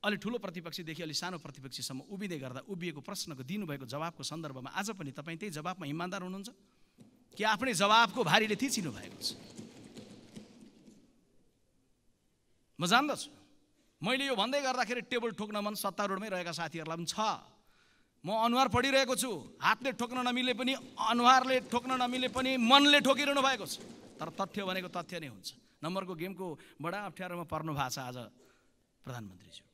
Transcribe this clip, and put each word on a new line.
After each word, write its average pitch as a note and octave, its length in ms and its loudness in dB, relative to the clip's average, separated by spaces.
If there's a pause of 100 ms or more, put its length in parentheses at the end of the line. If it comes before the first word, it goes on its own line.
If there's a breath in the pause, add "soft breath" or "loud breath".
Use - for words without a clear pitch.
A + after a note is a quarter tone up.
अलि G#3 140 0
ठुलो A#3 220 -4
प्रतिपक्षीदेखि E3+ 640 -8
अलि D#3 120 -8
सानो F3 240 -4
प्रतिपक्षीसम्म C3+ 640 -10 (120)
उभिँदै F#3 260 -6
गर्दा C3 300 -8
उभिएको E3+ 320 -6
प्रश्नको D3 400 -10
दिनुभएको C#3+ 480 -6
जवाबको D3+ 340 -6
सन्दर्भमा C#3 540 -8
आज G3+ 200 -2
पनि D3 200 -8
तपाईँ D#3+ 240 -10
त्यही G#3 140 -8
जवाबमा E3+ 320 -6
इमान्दार F3 420 -4
हुनुहुन्छ F#3+ 220 -10 (880 soft breath)
कि G3+ 80 -2
आफ्नै A3 280 4
जवाबको G#3+ 480 6
भारीले G#3+ 360 4
थिचिनु G#3 360 0
भएको F#2 280 -12
छ? - 160 -6 (3500)
म - 60 -2
जान्दछु, A#3+ 460 4 (720)
मैले B3+ 260 0
यो C4 80 2
भन्दै B3 240 2
गर्दाखेरि B3 480 -2
टेबल A#3+ 300 -2
ठोक्न G#3+ 240 -6
मन G#3 160 -2
सत्तारूढमै G3 500 -2
रहेका F3+ 240 -4
साथीहरूलाई D#3+ 480 -6
पनि D#3+ 80 -6
छ। - 80 -4 (1080 soft breath)
म D3 40 -6 (160)
अनुहार B3 240 4
पढिरहेको C4 480 4
छु, B3+ 140 -2 (260)
हातले A3+ 400 2
ठोक्न B3 240 -4
नमिले B3 320 0
पनि, B3+ 200 0 (280)
अनुहारले B3+ 680 6
ठोक्न B3 260 0
नमिले B3 320 0
पनि C4 320 0
मनले C#4+ 400 10
ठोकिरहनु C#4 400 4
भएको C4 240 2
छ। - 160 -8 (400)
तर D#3+ 160 -6
तथ्य F#3+ 320 -4
भनेको F#3 240 -4
तथ्य F3 280 -8
नै D3+ 120 -12
हुन्छ। F#2+ 160 -14 (320 soft breath)
नम्बरको F#3 320 -4
गेमको F3+ 340 -8 (340 loud breath)
बडा F3 180 -4 (100)
अप्ठ्यारोमा F3 360 -8
पर्नु D#3 280 -4
भएको C#3+ 160 0
छ - 100 -6
आज B2 180 -8 (880 soft breath)
प्रधानमन्त्रीज्यू। F#2+ 680 -14